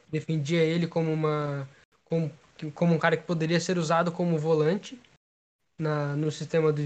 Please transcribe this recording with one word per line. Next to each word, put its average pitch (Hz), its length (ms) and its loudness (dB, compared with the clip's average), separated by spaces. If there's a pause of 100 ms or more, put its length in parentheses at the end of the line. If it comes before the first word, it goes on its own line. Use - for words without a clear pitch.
(100)
defendia 156 520 0
ele 165 240 2
como 165 260 0
uma, 147 560 -2 (360)
como, 165 260 -2 (440)
como 170 200 4
um 156 40 2
cara 165 180 2
que 160 60 -8
poderia 165 380 0
ser 175 180 -2
usado 170 320 2
como 170 280 0
volante 160 640 0 (800)
na, 147 380 -2
no 151 140 0
sistema 156 420 0
do, 147 140 -2